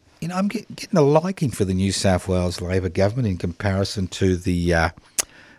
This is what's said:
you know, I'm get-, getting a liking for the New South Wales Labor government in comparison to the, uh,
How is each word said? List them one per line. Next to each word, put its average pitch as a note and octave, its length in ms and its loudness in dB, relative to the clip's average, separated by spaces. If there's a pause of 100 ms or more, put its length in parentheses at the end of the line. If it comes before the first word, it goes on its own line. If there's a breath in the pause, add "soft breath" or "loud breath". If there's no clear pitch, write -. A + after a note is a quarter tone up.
(200)
you D#3+ 80 -8
know, F3+ 80 -8
I'm G3 140 0
get-, - 260 -8
getting - 240 0
a C#3+ 40 8
liking D#3 480 0
for - 120 -2
the F#2 100 0
New F#2 200 2
South F#2 340 0
Wales F2+ 320 0
Labor F#2 300 -2
government G#2 400 0
in F2+ 80 -2
comparison F#2+ 720 -2
to F#2+ 280 2
the, F2 380 0
uh, E2 160 2 (680 loud breath)